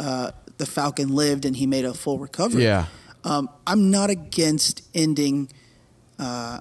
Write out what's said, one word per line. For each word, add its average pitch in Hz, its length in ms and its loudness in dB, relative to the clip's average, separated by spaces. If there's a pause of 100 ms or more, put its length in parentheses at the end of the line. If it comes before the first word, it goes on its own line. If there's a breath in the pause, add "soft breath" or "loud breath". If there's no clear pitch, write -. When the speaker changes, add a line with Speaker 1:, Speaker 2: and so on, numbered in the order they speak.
Speaker 1:
uh, 127 300 -4 (280)
the 147 80 -4
Falcon 143 480 -2
lived 143 300 2
and 131 120 -2
he 135 100 0
made 135 180 2
a 123 80 -4
full 139 260 -4
recovery. 160 460 0
Speaker 2:
Yeah. 98 220 4 (380 loud breath)
Speaker 1:
Um, 147 260 -2 (160)
I'm 190 240 4
not 202 180 2
against 160 760 0 (120)
ending, 143 560 0 (680 soft breath)
uh, 123 420 -10